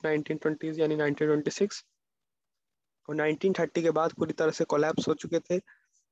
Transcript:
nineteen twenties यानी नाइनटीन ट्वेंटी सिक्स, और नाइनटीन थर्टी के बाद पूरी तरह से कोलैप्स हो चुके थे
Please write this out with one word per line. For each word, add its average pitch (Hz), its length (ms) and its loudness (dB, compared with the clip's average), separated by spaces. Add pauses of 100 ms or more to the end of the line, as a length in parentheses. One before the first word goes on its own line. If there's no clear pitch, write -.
nineteen 156 320 -2
twenties 156 440 -2
यानी 151 140 2
नाइनटीन 147 320 0
ट्वेंटी 151 240 2
सिक्स, - 340 -2 (1200)
और 151 60 -6
नाइनटीन 156 440 2
थर्टी 170 220 0
के 160 100 4
बाद 160 220 0
पूरी 156 200 -2
तरह 160 180 2
से 165 120 -4
कोलैप्स 151 440 0
हो 165 60 2
चुके 165 260 -2
थे 180 200 -2 (520)